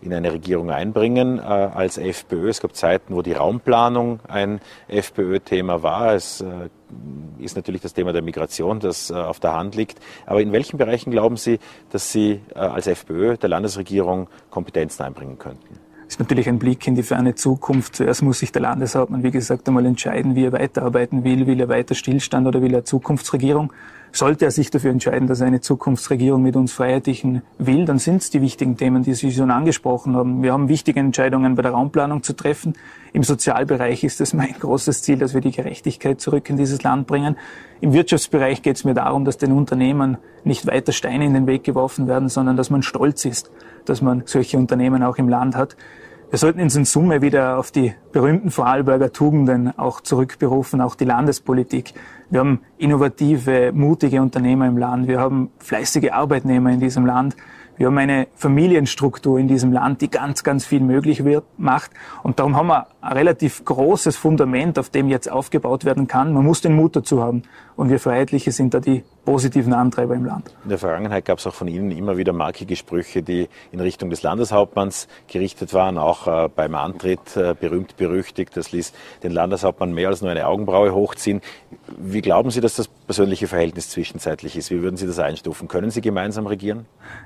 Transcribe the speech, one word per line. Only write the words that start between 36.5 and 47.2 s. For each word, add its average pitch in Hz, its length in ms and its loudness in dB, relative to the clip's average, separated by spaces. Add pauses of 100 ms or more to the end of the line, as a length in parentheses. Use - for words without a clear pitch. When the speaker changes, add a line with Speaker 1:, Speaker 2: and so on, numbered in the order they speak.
Speaker 2:
dieses 139 260 -2
Land 135 240 0
bringen. 147 300 0 (460)
Im 151 100 4
Wirtschaftsbereich 143 680 2
geht's 135 220 0
mir 135 100 2
darum, 135 320 0
dass 139 100 -2
den 135 160 2
Unternehmen 135 640 2 (280)
nicht 139 220 0
weiter 135 260 0
Steine 139 340 -2
in 139 80 4
den 131 120 4
Weg 131 180 0
geworfen 131 440 0
werden, 131 220 0
sondern 131 260 0
dass 131 140 0
man 139 120 2
stolz 139 440 0
ist, - 240 -6 (340)
dass 131 160 -2
man 127 240 0
solche 131 320 0
Unternehmen 127 460 2
auch 123 160 0
im 127 100 2
Land 123 280 2
hat. 135 200 -2 (520)
Wir - 120 -2
sollten 165 200 4
uns 147 140 2
in 143 100 4
Summe 156 380 4